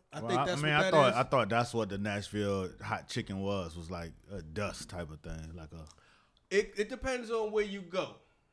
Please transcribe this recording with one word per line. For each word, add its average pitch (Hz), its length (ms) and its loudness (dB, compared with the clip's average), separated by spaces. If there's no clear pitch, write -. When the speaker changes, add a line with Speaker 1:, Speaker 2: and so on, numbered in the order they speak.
Speaker 1:
I 147 80 -10
Speaker 2:
Well, - 100 -4
Speaker 1:
think 127 120 2
Speaker 2:
I, - 40 2
Speaker 1:
that's 165 160 0
Speaker 2:
I - 40 0
mean, 151 80 4
Speaker 1:
what 151 60 6
Speaker 2:
I - 40 6
Speaker 1:
that 185 80 2
Speaker 2:
thought, 143 200 10
Speaker 1:
is. 113 40 2
Speaker 2:
I 131 80 4
thought 123 260 4
that's 117 240 2
what 110 160 2
the 98 100 -4
Nashville 101 720 0
hot 101 240 -4
chicken 101 340 -4
was, 95 340 -2
was 85 160 -10
like 85 220 -8
a 95 100 -8
dust 80 480 -6
type 85 220 -8
of 76 100 -14
thing, 80 340 -10
like 80 180 -14
a 80 120 -14
Speaker 1:
It, 202 280 0
it 202 120 -2
depends 247 400 -4
on 220 220 -2
where 214 140 2
you 196 160 -6
go. 170 340 -4